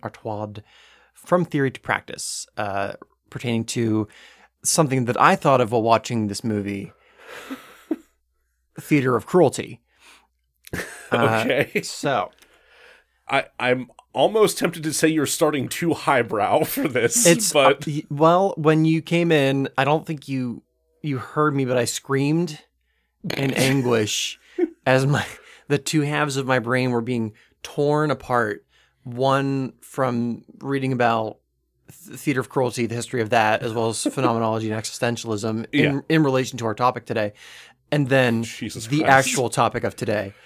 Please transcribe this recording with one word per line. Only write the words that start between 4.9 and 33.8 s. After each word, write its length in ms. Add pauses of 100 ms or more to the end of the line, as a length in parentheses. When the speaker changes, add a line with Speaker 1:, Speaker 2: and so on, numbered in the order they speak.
Speaker 1:
that 140
I 140
thought 260
of 120
while 100
watching 460
this 160
movie, 480 (580)
<laughs> 360 (920)
Theater 360
of 100
Cruelty. 540 (1300)
Uh, 320
Speaker 2:
Okay. 380
Speaker 1:
so. 480 (1000)
Speaker 2:
I, 180 (120)
I'm 320 (220)
almost 460
tempted 260
to 80
say 160
you're 180
starting 420
too 260
highbrow 720
<laughs> 0
for 220
this, 400
Speaker 1:
It's, 260
Speaker 2:
but 360
Speaker 1:
uh, 20
y-, 200
well, 460
when 280
you 180
came 300
in, 440
I 80
don't 220
think 220
you, 340 (400)
you 160
heard 360
me, 100
but 120
I 100
screamed 720 (760)
in 160
Speaker 2:
<laughs> 20
Speaker 1:
anguish 840 (460)
as 220
my, 200 (400)
the 120
two 240
halves 340
of 100
my 140
brain 320
were 80
being 320 (300)
torn 500
apart. 520 (380)
One 800
from 640 (160)
reading 320
about 460 (680)
th-, 140
Theater 200
of 80
Cruelty, 380
the 80
history 280
of 80
that, 320
as 100
well 160